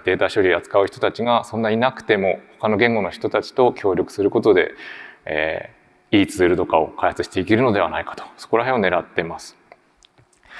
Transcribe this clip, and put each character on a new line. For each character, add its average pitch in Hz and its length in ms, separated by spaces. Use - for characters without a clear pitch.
デ 92 100
ー 90 40
タ 95 140
処 104 100
理 90 120
を 85 40
扱 - 220
う 98 60
人 - 140
た 101 100
ち 113 140
が 117 180
そ - 140
ん 113 60
な 110 100
い 110 40
な 127 160
く - 100
て 107 160
も、 95 200
他 113 80
の 107 80
言 117 180
語 104 80
の 87 80
人 - 180
た 107 140
ち - 100
と 123 200
協 95 240
力 90 160
す 101 100
る 98 80
こ 113 100
と 110 140
で、 85 200
え 78 500
ー、 104 60
い 98 40
い 90 60
ツ 92 160
ー 87 60
ル 90 60
と 87 100
か 85 120
を 78 80
開 - 240
発 90 140
し - 40
て 95 120
い 87 60
け 107 100
る 120 60
の 123 100
で 101 80
は 82 100
な 71 100
い - 40
か - 100
と、 - 80
そ - 120
こ 113 100
ら 117 60
辺 131 160
を 95 80
狙 87 120
っ - 40
て - 200
ま 82 160
す。 - 160